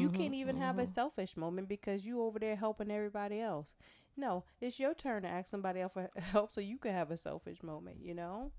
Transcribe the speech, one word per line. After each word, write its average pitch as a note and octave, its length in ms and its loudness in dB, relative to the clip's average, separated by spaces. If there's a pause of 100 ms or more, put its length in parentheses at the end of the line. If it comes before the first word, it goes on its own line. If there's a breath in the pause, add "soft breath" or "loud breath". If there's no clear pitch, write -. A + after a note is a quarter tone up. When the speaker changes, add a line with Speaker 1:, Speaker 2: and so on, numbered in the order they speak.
Speaker 1:
Mm-hmm, F3+ 80 2
Speaker 2:
can't C#4+ 180 2
even C4 240 0
have C4 200 2
a B3 40 4
Speaker 1:
mm-hmm. F#3 100 0
Speaker 2:
selfish A#3+ 440 0
moment F3+ 320 -2
because G3 360 -2
you A#3+ 180 0
over A3 160 0
there G#3+ 180 2
helping G#3+ 340 0
everybody G#3 500 0
else. E3+ 340 -2 (420 loud breath)
No, G#3 280 0 (160 soft breath)
it's B3 180 -2
your C#4 160 4
turn A3+ 280 0
to F3+ 60 -2
ask F3+ 220 -2
somebody F#3+ 300 0
else F#3 120 -2
for F#3 220 -2
<laughs> - 20 -14
help F#3+ 360 4
so - 80 -2
you G#3 180 -4
can A3 140 0
have E3+ 180 2
a E3 80 -2
selfish E3 440 -6
moment, E3+ 380 -8
you F3 140 -6
know? F#3+ 440 -6